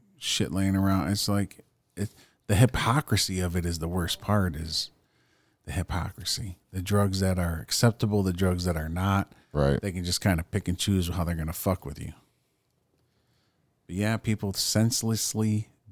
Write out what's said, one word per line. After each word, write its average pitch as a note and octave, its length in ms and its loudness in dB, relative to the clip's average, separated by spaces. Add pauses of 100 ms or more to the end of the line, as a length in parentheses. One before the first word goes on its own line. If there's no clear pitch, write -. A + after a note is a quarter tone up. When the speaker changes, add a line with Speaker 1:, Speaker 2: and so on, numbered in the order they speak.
(180)
Speaker 1:
shit - 340 -4
laying G2 240 0
around, F#2+ 340 2
it's G2+ 200 -2
like, G2+ 360 -2 (300)
it, - 140 -6 (380)
the G#2+ 80 2
hypocrisy A2+ 840 2
of F2 160 -2
it F2 100 0
is E2 140 -4
the E2 80 -4
worst E2+ 320 -2
part, F#2+ 360 0
is D#2+ 360 -6 (720)
the - 60 -10
hypocrisy. F2+ 840 -6 (160)
The F#2 80 -6
drugs F#2+ 400 2
that F#2 180 2
are E2+ 220 0
acceptable, G#2+ 640 2
the F#2 100 2
drugs F2+ 320 2
that F2 100 2
are D#2+ 140 -4
not. F#2+ 420 0 (200)
Speaker 2:
Right. C#2 300 2
Speaker 1:
They G2+ 100 -4
can F2+ 120 -4
just F2 180 -2
kinda F2 300 4
pick G2+ 160 -4
and F2+ 100 0
choose F#2 300 2
how F2 160 -2
they're E2+ 120 -2
gonna D#2+ 180 -4
fuck - 320 -2
with - 140 -10
you. - 140 -10 (1700)
But F2 80 -8
yeah, G#2+ 220 0
people G#2 360 -2
senselessly A2 1160 0 (220)